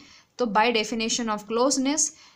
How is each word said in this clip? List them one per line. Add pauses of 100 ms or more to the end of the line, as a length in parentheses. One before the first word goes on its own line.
(380)
तो
by
definition
of
closeness (240)